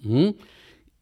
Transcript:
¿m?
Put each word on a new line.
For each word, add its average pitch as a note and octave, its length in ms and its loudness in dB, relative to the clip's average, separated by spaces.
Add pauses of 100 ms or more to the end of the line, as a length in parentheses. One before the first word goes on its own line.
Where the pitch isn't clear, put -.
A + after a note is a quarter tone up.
¿m? C#3 320 0 (680)